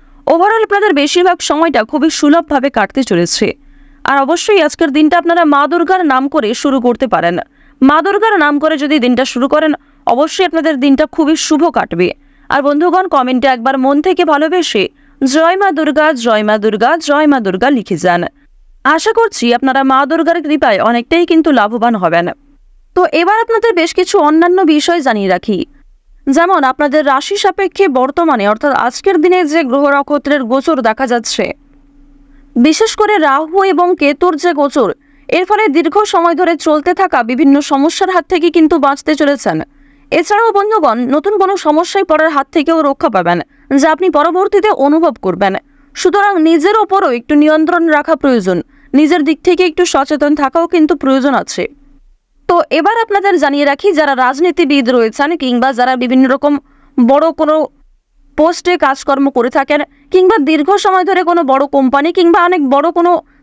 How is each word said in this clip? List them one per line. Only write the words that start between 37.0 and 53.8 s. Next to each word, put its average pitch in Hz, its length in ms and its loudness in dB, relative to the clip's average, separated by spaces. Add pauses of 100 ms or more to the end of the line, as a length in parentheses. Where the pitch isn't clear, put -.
বিভিন্ন 269 380 2
সমস্যার 302 500 -2
হাত 359 180 0
থেকে 349 220 0
কিন্তু 320 280 2
বাঁচতে 277 360 -2
চলেছেন। 277 420 -2 (560)
এছাড়াও 415 400 0
বন্ধুগণ, 403 460 0 (160)
নতুন 349 240 -2
কোনো 381 180 0
সমস্যায় 349 540 -2
পড়ার 311 200 2
হাত 277 220 -2
থেকেও 320 300 0
রক্ষা 285 340 -2
পাবেন, 175 220 0 (420)
যা 311 120 2
আপনি 330 180 -2
পরবর্তীতে 359 600 0 (160)
অনুভব 311 360 0
করবেন। 190 320 -2 (400)
সুতরাং 403 380 0 (100)
নিজের 330 420 2
ওপরও 392 340 0
একটু 269 160 -4
নিয়ন্ত্রণ 311 540 2
রাখা 302 280 0
প্রয়োজন, 196 420 0 (340)
নিজের 302 320 2
দিক 311 180 -2
থেকে 359 240 2
একটু 349 180 -2
সচেতন 294 500 0
থাকাও 302 320 0
কিন্তু 330 300 0
প্রয়োজন 269 380 0
আছে। - 300 -4 (840)
তো 359 60 2 (160)
এবার 330 340 0
আপনাদের 403 340 0
জানিয়ে 285 320 0
রাখি, 277 220 -2